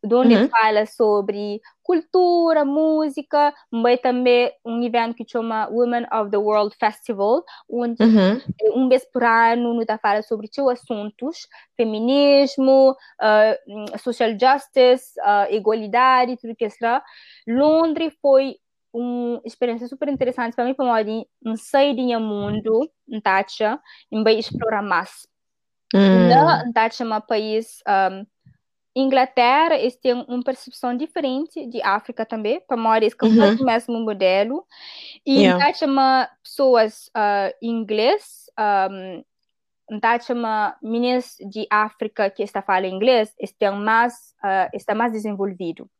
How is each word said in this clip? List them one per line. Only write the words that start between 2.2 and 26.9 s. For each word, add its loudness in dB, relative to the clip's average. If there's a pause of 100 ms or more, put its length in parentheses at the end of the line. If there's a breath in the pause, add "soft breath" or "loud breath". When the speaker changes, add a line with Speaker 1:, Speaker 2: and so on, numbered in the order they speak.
Speaker 1:
música, 0 (160 soft breath)
mas 2
também 2 (140)
um -6
evento -2
que -14
chama -4
Women -2
of -4
the -2
World 0
Festival, -2 (260 loud breath)
onde -4
Speaker 2:
Uhum. 4 (320)
Speaker 1:
um 0
vez 2
por -4
ano, 2
não -2
tá -4
fala -2
sobre -8
seus 0
assuntos, -8 (280 soft breath)
feminismo, 2 (240 soft breath)
ah, 4 (120)
hum, -12 (120)
social -2
justice, 2
ah, 2
igualdade, 0
tudo -14
que -6
será. -4 (440 soft breath)
Londres 2
foi 2 (380)
uma -6
experiência -6
super -8
interessante -4
para -2
mim, -4
para 0
mim, -8 (200)
um -4
sair 0
do -2
mundo, -2 (180)
um -10
tacha, -2 (320 soft breath)
e -2
vai 4
explorar -4
mais. -6 (680)
Speaker 2:
Hum. 6
Speaker 1:
Lá, 4
um -6
tacha -2